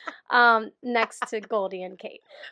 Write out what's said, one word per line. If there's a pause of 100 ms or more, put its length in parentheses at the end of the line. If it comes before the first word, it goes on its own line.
(280)
Um, (100)
next (100)
to
Goldie
and
Kate. (320)